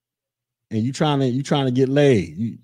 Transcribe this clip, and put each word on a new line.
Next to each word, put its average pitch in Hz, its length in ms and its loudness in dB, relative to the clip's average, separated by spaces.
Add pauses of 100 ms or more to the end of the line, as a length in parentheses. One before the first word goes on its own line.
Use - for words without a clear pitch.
(720)
and 110 120 -2
you 127 100 -4
trying 147 280 -2
to, 135 60 0
you 127 160 -2
trying 139 240 -2
to 127 60 0
get 127 160 2
laid. 127 480 2
You, 107 280 -8